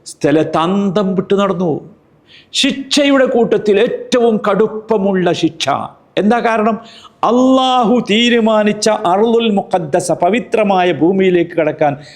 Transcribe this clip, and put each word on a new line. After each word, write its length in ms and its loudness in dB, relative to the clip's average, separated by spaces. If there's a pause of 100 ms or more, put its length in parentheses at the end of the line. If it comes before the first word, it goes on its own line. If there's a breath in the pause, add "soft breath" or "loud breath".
സ്ഥലത്ത് 520 -2
അന്തം 580 -2
വിട്ട് 240 -2
നടന്നു. 560 -4 (580 soft breath)
ശിക്ഷയുടെ 720 0
കൂട്ടത്തിൽ 540 0
ഏറ്റവും 680 0
കടുപ്പമുള്ള 840 0
ശിക്ഷ. 380 -4 (480)
എന്താ 220 2
കാരണം? 400 0 (300 loud breath)
അള്ളാഹു 1000 2
തീരുമാനിച്ച 800 2
അർളുൽ 600 0
മുഖദ്ദസ, 640 -2
പവിത്രമായ 800 0
ഭൂമിയിലേക്ക് 600 2
കടക്കാൻ 460 -2 (180 loud breath)